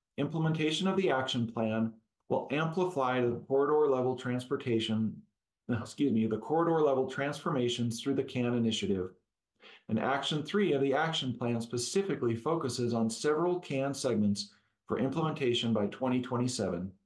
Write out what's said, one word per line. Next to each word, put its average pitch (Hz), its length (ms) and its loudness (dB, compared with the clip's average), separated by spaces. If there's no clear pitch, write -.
implementation 160 680 0
of 190 100 0
the 185 140 2
action 131 380 0
plan 113 440 0
will - 240 -2
amplify 147 680 0
the 107 280 0
corridor 143 440 4
level 127 220 2
transportation, 117 1000 -2
no, 117 120 -2
excuse 139 340 -2
me, 110 160 2
the 107 100 0
corridor 165 420 2
level 135 300 2
transformations 123 880 -2
through 139 140 0
the 135 80 0
can 123 320 -2
initiative. 104 560 0
And 110 100 2
Action 139 460 0
Three 196 280 2
of 139 80 2
the 139 140 2
action 147 400 0
plan 120 260 -2
specifically 127 760 0
focuses 120 580 -2
on 113 160 2
several 165 480 0
can 139 340 -4
segments 104 580 0
for - 140 -2
implementation 127 720 0
by 107 140 2
twenty 127 360 -2
twenty-seven. 98 680 -2